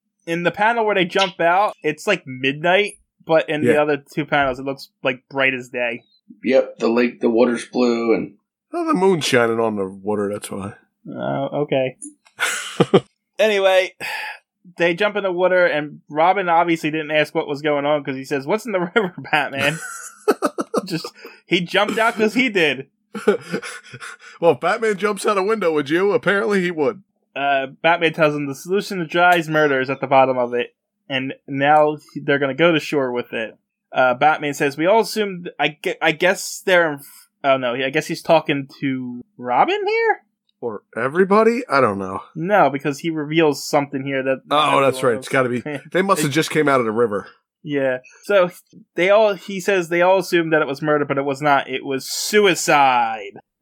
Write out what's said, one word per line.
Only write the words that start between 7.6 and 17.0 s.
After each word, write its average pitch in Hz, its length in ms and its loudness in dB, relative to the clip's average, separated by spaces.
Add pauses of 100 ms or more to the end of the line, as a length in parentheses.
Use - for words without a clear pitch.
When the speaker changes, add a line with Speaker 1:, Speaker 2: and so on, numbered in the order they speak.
Speaker 3:
blue, 117 480 0
and - 220 -4 (380)
Speaker 2:
Oh, 339 120 -4
the 320 80 0
moon's 180 320 2
shining 117 360 2
on 110 160 -2
the 95 100 -4
water, 98 440 -4
that's 104 200 -10
why. 98 220 -10 (360)
Speaker 1:
Oh, 139 540 -4
okay. 131 340 -2 (400)
Speaker 2:
<laughs> - 680 0 (340)
Speaker 1:
Anyway, 190 560 2 (840)
they 175 160 2
jump 208 220 -2
in 202 80 -2
the 190 80 0
water, 180 340 4
and 151 440 -2
Robin 180 380 2
obviously 165 440 2
didn't 156 200 -4